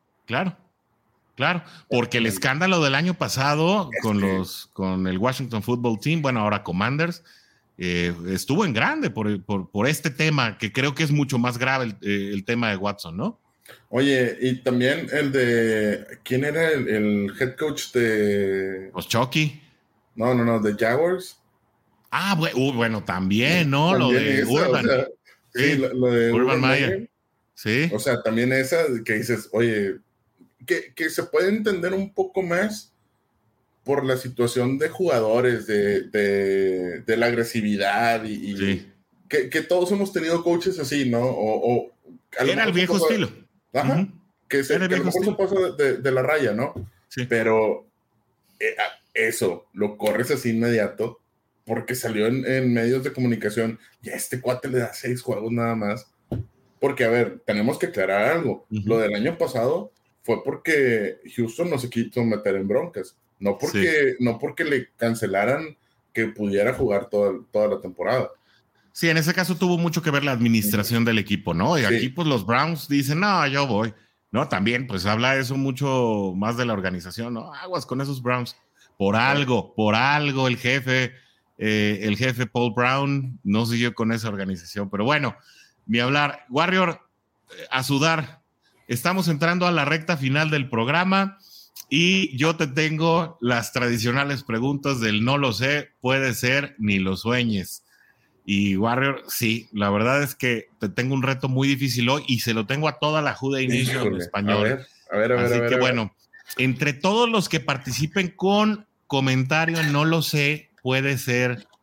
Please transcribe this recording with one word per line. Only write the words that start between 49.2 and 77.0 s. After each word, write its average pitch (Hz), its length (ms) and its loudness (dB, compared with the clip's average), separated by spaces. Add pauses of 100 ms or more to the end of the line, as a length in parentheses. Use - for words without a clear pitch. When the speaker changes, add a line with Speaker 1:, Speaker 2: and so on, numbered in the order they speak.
Speaker 2:
lo 104 240 -4
corres 107 340 0
así 123 200 -2
inmediato 113 680 0 (460)
porque 117 300 -4
salió 110 320 -2
en, 131 180 0
en 127 280 2
medios 120 300 2
de 131 100 -6
comunicación, 113 640 -2 (220)
"Ya - 120 -12
este - 280 -6
cuate 127 280 -2
le 127 100 0
da 117 140 -4
seis 123 280 -6
juegos 113 300 -4
nada 117 240 0
más". 107 360 -4 (680)
Porque, 131 260 2
a 113 40 4
ver, 113 360 2
tenemos 104 340 0
que - 80 -2
aclarar 101 500 2
algo. 135 320 -4
Speaker 1:
Ujú. 107 160 -4
Speaker 2:
Lo 113 140 2
del 104 160 0
año 110 220 -2
pasado 139 540 -2 (320)
fue 113 200 -2
porque 127 720 0 (180)
Houston 123 340 -2
no 147 80 0
se 123 120 -6
quiso 117 340 -2
meter 104 320 0
en 95 120 -2
broncas. 98 480 -4 (240)
No 101 180 -2
porque, 156 600 2
Speaker 1:
Sí. 123 60 -2
Speaker 2:
no 117 140 2
porque - 260 -4
le 139 340 -2
cancelaran 117 800 0 (360)
que 113 140 0
pudiera 104 460 0
jugar 113 360 0
toda, 101 240 2 (180)
toda 104 160 2
la 98 140 -2
temporada. 98 480 -2 (640)
Speaker 1:
Sí, 165 160 0
en 160 80 2
ese 160 160 2
caso 180 220 0
tuvo 180 220 2
mucho 165 240 0
que 151 100 0
ver 139 120 2
la 143 80 0
administración 113 760 2
del 113 140 2
equipo, 92 340 -2
¿no? 120 260 2
Y - 20 2
Speaker 2:
Sí. 104 140 2
Speaker 1:
aquí, 127 140 -2
pues, 156 180 -4
los 117 180 0
Browns 139 420 0
dicen, 143 340 0
"No, 196 260 2
yo 139 200 0
voy". 110 260 0 (380)
No, 135 180 0
también, 120 380 0
pues, 92 180 -4
habla 120 320 2
eso 131 200 -2
mucho 131 800 0
más 110 220 -2
de 123 80 0
la 113 80 0
organización, 92 640 -6